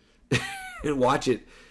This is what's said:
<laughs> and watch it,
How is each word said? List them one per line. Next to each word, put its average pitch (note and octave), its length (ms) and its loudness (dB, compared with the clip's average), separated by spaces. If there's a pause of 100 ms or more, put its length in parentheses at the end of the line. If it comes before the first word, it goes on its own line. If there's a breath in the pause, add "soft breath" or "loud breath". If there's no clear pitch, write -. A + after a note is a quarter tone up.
(300 soft breath)
<laughs> - 540 -4
and C#3+ 160 -2
watch B2+ 280 4
it, A#2+ 200 0 (240 loud breath)